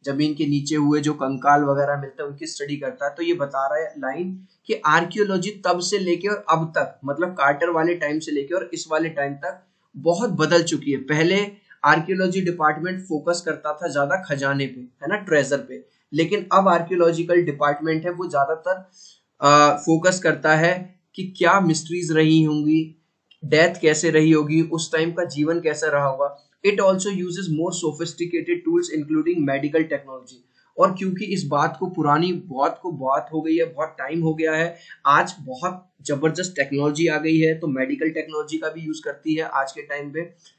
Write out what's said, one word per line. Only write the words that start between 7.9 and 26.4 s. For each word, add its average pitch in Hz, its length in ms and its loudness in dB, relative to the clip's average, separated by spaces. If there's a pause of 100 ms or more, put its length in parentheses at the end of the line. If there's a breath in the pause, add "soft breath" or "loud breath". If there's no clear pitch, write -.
time 151 240 -4
से 156 120 -8
लेके 143 240 -2
और 185 180 -4
इस 165 180 -10
वाले 160 180 0
time 143 240 -4
तक 175 320 -10 (320)
बहुत 175 320 0
बदल 160 340 4
चुकी 143 280 -2
है। 135 60 0
पहले 175 540 0 (340 soft breath)
archaeology 180 560 2
department 165 600 -2
focus 165 440 -4
करता 151 280 -4
था 170 140 -6
ज्यादा 143 280 0
खजाने 139 500 -2
पे, 123 160 -12
है - 280 -12
ना, 202 60 0
ट्रेजर 147 420 2
पे, 127 280 -12 (280)
लेकिन 165 400 0
अब 190 140 6
archaeological 170 760 2
department 147 640 -2
है 175 60 -2
वो 175 160 -8
ज्यादातर, 160 600 -2 (520 loud breath)
अ, 147 360 6
focus 165 420 2
करता 156 360 2
है 180 440 0 (160)
कि 190 220 -10
क्या 175 220 6
mysteries 160 520 0
रही 160 320 6
होंगी, 156 520 0 (500)
death 156 360 4
कैसे 156 280 4
रही 156 220 6
होगी, 151 300 4
उस 160 300 -4
time 165 200 0
का 175 120 -4
जीवन 151 380 -2
कैसा 156 260 -2
रहा 143 180 2
होगा। 139 380 -4 (220 loud breath)